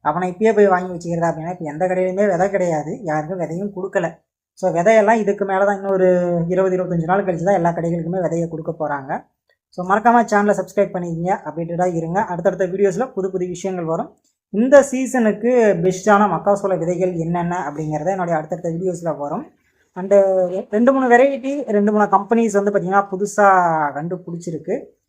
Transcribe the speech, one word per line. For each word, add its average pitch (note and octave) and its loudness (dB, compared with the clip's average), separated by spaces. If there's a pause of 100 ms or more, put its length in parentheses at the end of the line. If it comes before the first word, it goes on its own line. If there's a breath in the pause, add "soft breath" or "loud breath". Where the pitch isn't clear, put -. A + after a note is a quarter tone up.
அப்ப D3+ -2
நான் F#3 -2
இப்பயே G#3+ 2
போய் G#3 6
வாங்கி F#3 0
வச்சுக்கிறதா E3+ -2
அப்படின்னா, D#3+ -6
இப்ப F3+ -10
எந்த D#3 -4
கடையிலுமே F#3 0
விதை F#3 0
கிடையாது, F3+ -2
யாருக்கும் D#3 -4
விதையும் F3 -6
கொடுக்கல. F3+ -4 (340)
So F#3 -2
விதையெல்லாம் G#3+ 4
இதுக்கு G3+ -2
மேல F#3+ 0
தான், G3+ 2
இன்னொரு G3 2 (400)
இருபது, F#3 0
இருபத்தஞ்சு E3+ -2
நாள் F#3+ 0
கழிச்சு E3+ -4
தான் G3 2
எல்லா E3+ 2
கடைகளுக்குமே E3+ -4
விதையை E3 -2
கொடுக்க D#3+ -8
போறாங்க. C#3+ -6 (440)
So F3+ -10
மறக்காம A#3 4
சேனலை G#3 2
சப்ஸ்கிரைப் F#3+ -2
பண்ணிக்கங்க, F3 -2
அப்டேட்டடா E3+ -4
இருங்க. E3 -2
அடுத்தடுத்த F#3+ -2
வீடியோஸ்ல G3 -2
புது F#3+ -4
புது F3+ -4
விஷயங்கள் F3+ -6
வரும். E3 -4 (340)
இந்த C4 6
சீசனுக்கு A#3+ 0 (320)
பெஸ்டான G3+ 4
மக்காசோள F#3+ 0
விதைகள் F3+ -2
என்னென்ன E3+ -4
அப்படிங்கிறத D3+ -6
என்னுடைய F3 -2
அடுத்தடுத்த E3 -6
வீடியோஸ்ல E3+ -4
வரும். D3 -8 (480)
And F#3+ -2 (560)
ரெண்டு A#3+ 4
மூணு C4 4
வெரைட்டி, C4+ 2
ரெண்டு G#3 2
மூணு G#3 4
கம்பெனிஸ் G3+ 2
வந்து G3+ 2
பாத்தீங்கன்னா G3 0
புதுசா G3+ 0 (480)
கண்டுபிடிச்சிருக்கு. E3+ -8 (240)